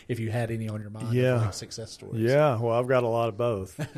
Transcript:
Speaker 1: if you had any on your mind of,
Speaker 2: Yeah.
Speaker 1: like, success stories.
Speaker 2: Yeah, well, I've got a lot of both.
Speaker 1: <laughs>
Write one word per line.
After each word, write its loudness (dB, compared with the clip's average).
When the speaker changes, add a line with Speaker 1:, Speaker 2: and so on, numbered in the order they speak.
Speaker 1:
if -4
you -4
had -2
any -4
on -6
your -14
mind -8
of, 0
Speaker 2:
Yeah. 4
Speaker 1:
like, 2
success -12
stories. -6
Speaker 2:
Yeah, 4
well, 2
I've 0
got 4
a 0
lot 2
of -6
both. -2
Speaker 1:
<laughs> -6